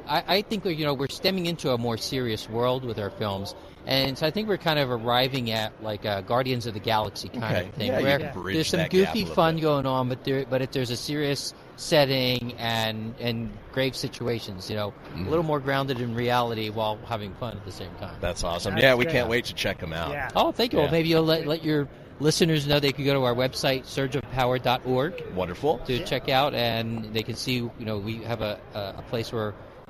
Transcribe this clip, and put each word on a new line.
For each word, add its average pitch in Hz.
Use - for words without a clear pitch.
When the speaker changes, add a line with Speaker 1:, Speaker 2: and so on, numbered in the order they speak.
Speaker 1:
I, 160
I 190
think, 208
you 156
know, 143
we're 135
stemming 190
into 160
a 120
more 117
serious 123
world 127
with 110
our 101
films. 98
And 135
so 160
I 156
think 214
we're 190
kind 151
of 131
arriving 120
at, 110
like, 107
a 98
Guardians 123
of 110
the 107
Galaxy 107
kind 233
Speaker 2:
Okay. 90
Speaker 1:
of 101
thing, 101
Speaker 2:
Yeah, -
you 151
Speaker 1:
where 139
Speaker 2:
can 147
bridge 92
Speaker 1:
there's 160
some 180
Speaker 2:
that 180
gap 185
a 196
Speaker 1:
goofy 165
Speaker 2:
little 165
Speaker 1:
fun 165
Speaker 2:
bit. 160
Speaker 1:
going 143
on, 131
but 127
there, 135
but 127
it, 131
there's 127
a 120
serious 147
setting 127
and, 113
and 117
grave 131
situations, 117
you 107
know, 104
Speaker 2:
Mm-hmm. 90
Speaker 1:
a -
little 165
more 147
grounded 135
in 117
reality 120
while 107
having 104
fun 110
at 98
the 98
same 90
time. 87
Speaker 2:
That's 87
awesome. 87
Speaker 3:
That's 113
Speaker 2:
Yeah, 131
we 123
Speaker 3:
great. -
Speaker 2:
can't 123
wait 120
to -
check -
'em 80
out. 82
Speaker 3:
Yeah. 139
Speaker 1:
Oh, 294
thank 240
you. -
Well, 147
Speaker 2:
Yeah. 147
Speaker 1:
maybe 165
you'll 160
let, 160
let 160
your 151
listeners 156
know 147
they 139
can 139
go 139
to 135
our 120
website, 127
surge 139
of 127
power 127
dot 123
org, 127
Speaker 2:
Wonderful. 90
Speaker 1:
to 127
Speaker 3:
Yeah. 123
Speaker 1:
check 139
out, 131
and 113
they 113
can 110
see, 127
you 117
know, 110
we 110
have 110
a, 104
a, 98
a -
place 113
where 107